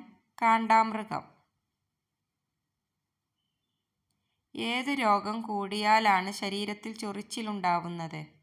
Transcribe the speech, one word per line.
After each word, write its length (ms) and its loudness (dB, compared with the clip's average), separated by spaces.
കാണ്ടാമൃഗം. 1000 2
ഏത് 340 -4
രോഗം 400 2
കൂടിയാലാണ് 880 2
ശരീരത്തിൽ 680 -6
ചൊറിച്ചിലുണ്ടാവുന്നത്? 1300 -4